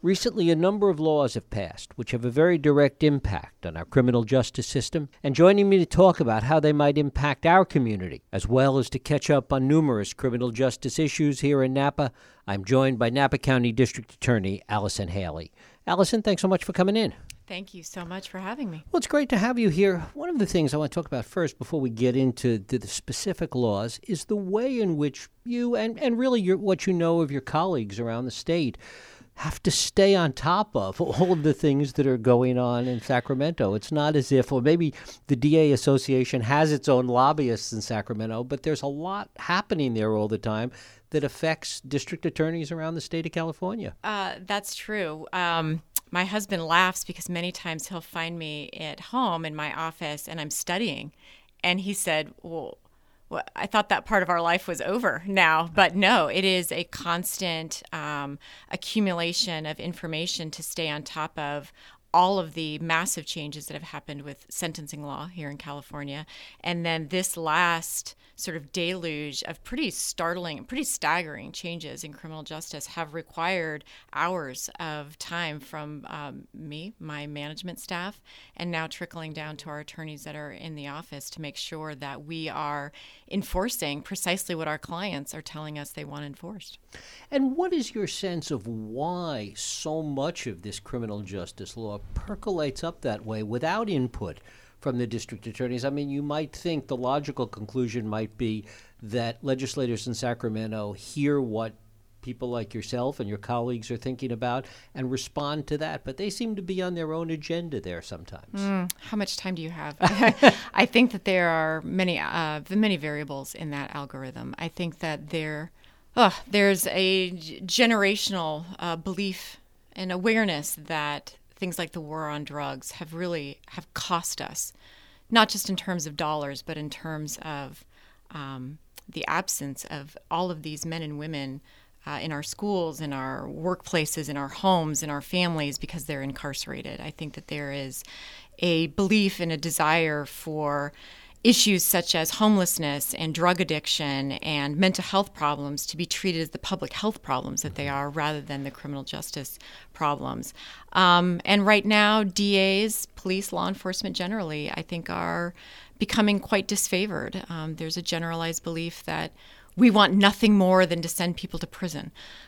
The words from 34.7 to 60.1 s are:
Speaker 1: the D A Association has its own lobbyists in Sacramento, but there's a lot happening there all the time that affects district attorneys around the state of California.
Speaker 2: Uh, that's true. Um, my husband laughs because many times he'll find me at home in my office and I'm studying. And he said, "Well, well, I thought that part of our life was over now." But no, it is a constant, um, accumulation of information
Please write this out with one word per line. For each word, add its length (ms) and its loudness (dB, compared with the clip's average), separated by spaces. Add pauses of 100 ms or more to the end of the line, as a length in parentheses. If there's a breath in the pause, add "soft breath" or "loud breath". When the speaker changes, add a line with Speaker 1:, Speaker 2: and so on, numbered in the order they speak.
Speaker 1:
the 100 4
D 220 6
A 140 8
Association 680 4
has 320 4
its 160 0
own 180 6
lobbyists 640 4
in 120 -4
Sacramento, 640 -4
but 180 -6
there's 180 0
a 60 -4
lot 500 -6
happening 560 0
there 240 2
all 100 2
the 120 0
time 340 -2 (380 loud breath)
that 120 0
affects 600 -4
district 420 -4
attorneys 480 0
around 220 -6
the 80 -4
state 240 -6
of 60 -8
California. 720 -4
Speaker 2:
Uh, 340 -4 (100)
that's 280 -4
true. 600 -6
Um, 480 0 (280)
my 140 2
husband 400 -4
laughs 400 4
because 240 -10
many 240 -4
times 360 -8
he'll 120 -8
find 380 -6
me 320 -8
at 300 -10
home 440 0
in 100 -6
my 200 -4
office 540 -6
and 120 -8
I'm 80 -6
studying. 640 -4 (500 soft breath)
And 180 2
he 120 -4
said, 400 0 (100)
"Well, 360 -10 (500)
well, 140 -6 (140)
I 100 -4
thought 220 2
that 180 2
part 160 4
of 60 0
our 120 2
life 280 2
was 120 -6
over 460 -2
now." 480 6
But 220 6
no, 320 6
it 160 0
is 260 2
a 140 -4
constant, 960 -4 (100)
um, 460 -4 (320 loud breath)
accumulation 960 -2
of 140 -6
information 720 -6